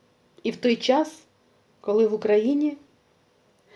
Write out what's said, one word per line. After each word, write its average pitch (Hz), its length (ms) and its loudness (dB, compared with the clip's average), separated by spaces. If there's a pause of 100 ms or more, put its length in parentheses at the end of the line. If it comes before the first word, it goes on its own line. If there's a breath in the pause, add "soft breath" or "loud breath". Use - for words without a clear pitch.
(420)
і 233 80 -4
в - 60 -10
той 240 200 2
час, 285 460 -4 (580)
коли 214 260 2
в 208 80 -2
Україні 240 640 0 (1000 soft breath)